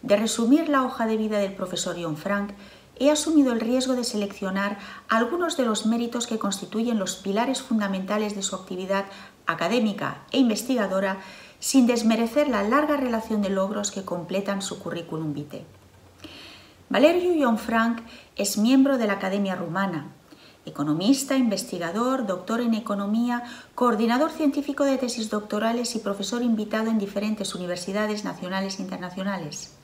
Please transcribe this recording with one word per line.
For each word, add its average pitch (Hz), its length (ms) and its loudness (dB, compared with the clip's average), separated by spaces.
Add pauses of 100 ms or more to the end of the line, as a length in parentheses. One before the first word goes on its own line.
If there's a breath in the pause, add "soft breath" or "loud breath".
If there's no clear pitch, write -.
de 202 160 4
resumir 233 520 4
la 277 140 4
hoja 240 240 -2
de 220 120 0
vida 214 200 0
del 190 160 -2
profesor 180 480 -6
John 160 140 -4
Frank, 202 340 -4 (480 loud breath)
he 269 120 6
asumido 294 420 4
el 226 80 0
riesgo 254 340 2
de 247 100 -2
seleccionar 202 760 -4 (300 loud breath)
algunos 320 480 0
de 262 80 2
los 220 220 0
méritos 233 400 0
que 220 120 -4
constituyen 214 600 -2
los 185 180 -4
pilares 233 440 -2
fundamentales 208 760 -2
de 196 60 -6
su - 120 -4
actividad 190 520 -4 (400 loud breath)
académica 190 720 0 (120)
e 240 80 2
investigadora, 202 800 2 (400 loud breath)
sin 254 280 6
desmerecer 226 600 4
la 214 140 2
larga 285 360 2
relación 226 440 0
de 196 60 0
logros 196 420 0
que 190 140 -8
completan 190 580 -4
su - 160 -8
currículum 160 540 -6
vitae. 143 320 -10 (1300 loud breath)
Valerio 339 500 4
John 233 180 4
Frank 226 440 0 (340 loud breath)
es - 220 -2
miembro 262 400 6
de 226 80 2
la 202 80 2
Academia 190 420 -2
Rumana, 170 560 -4 (540 loud breath)
economista, 180 680 2
investigador, 214 920 0
doctor 196 340 -2
en 233 140 2
economía, 214 680 0 (320 loud breath)
coordinador 240 560 4
científico 294 540 0
de 269 140 4
tesis 233 320 -4
doctorales 220 680 -2
y - 20 -2
profesor 196 440 -4
invitado 220 480 0
en 226 80 2
diferentes 202 560 -4
universidades 196 680 -4
nacionales 190 560 -6
e 190 40 -6
internacionales. 180 920 -8 (120)